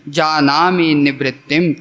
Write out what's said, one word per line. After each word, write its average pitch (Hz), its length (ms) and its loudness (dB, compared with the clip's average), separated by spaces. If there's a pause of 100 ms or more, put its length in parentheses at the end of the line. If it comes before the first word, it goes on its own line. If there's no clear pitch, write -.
ਜਾਨਾਮਿ 156 840 0
ਨਿਵ੍ਰਿਤਿਮ, 143 880 -2